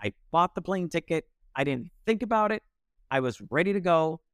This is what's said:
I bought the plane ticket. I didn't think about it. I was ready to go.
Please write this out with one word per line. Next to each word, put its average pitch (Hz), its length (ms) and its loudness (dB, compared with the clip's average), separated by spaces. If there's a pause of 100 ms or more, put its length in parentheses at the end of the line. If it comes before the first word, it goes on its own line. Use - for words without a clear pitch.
I 104 120 -2 (180)
bought 175 240 2
the 185 60 -6
plane 180 280 -4
ticket. 160 380 -4 (280)
I 135 80 0
didn't 135 280 -4 (140)
think 226 180 0
about 214 280 2
it. 214 120 -4 (480)
I 135 80 2
was 127 300 -2
ready 180 240 2
to 196 80 -2
go. 165 400 2 (120)